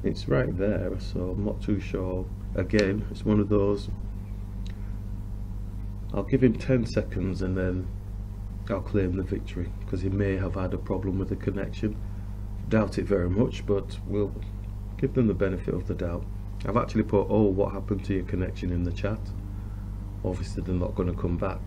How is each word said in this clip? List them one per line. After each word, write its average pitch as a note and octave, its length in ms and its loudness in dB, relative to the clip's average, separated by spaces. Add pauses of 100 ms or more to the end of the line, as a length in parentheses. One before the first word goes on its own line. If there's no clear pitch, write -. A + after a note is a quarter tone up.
it's - 240 -2
right C3+ 300 2
there, F#2+ 420 0
so F#2 300 -2
I'm G2 160 0
not G#2 160 -2
too G#2 180 2
sure. F#2 460 -2 (300)
Again, G2+ 540 4
it's - 140 -6
one G#2+ 160 6
of G2 80 4
those. G2+ 420 2 (2250)
I'll G2+ 100 0
give C3+ 200 4
him A2+ 140 8
ten B2 280 2
seconds F#2+ 560 0
and F#2 140 0
then F#2 320 0 (840)
I'll G2 120 0
claim F#2 340 2
the F#2+ 80 0
victory, F2+ 480 -4 (160)
'cause F2 140 -2
he F#2+ 80 0
may G2 260 2
have F#2 200 0
had F#2 180 0
a F#2+ 40 -2
problem F#2+ 400 -2
with F#2+ 120 0
the G#2 80 0
connection. G#2+ 580 -2 (720)
Doubt G#2+ 300 4
it F#2 80 0
very F2+ 240 4
much, - 360 2
but G2 400 0
we'll G2+ 280 0 (640)
give - 160 2
them B2 140 6
the G2 60 6
benefit F#2 400 0
of F#2 140 -2
the F2 80 0
doubt. E2+ 300 -2 (400)
I've G2+ 100 0
actually A2+ 280 4
put, G2+ 260 4
"Oh, G#2+ 140 6
what G2 280 4
happened G2 320 -2
to G2 100 0
your F#2 120 0
connection?" F2+ 480 -2
in F2 100 2
the F2 80 0
chat. G2+ 300 -2 (1040)
Obviously F2 380 -2
they're F#2 120 0
not F#2 200 0
gonna F2+ 180 2
come F2 240 0
back. F#2+ 300 -2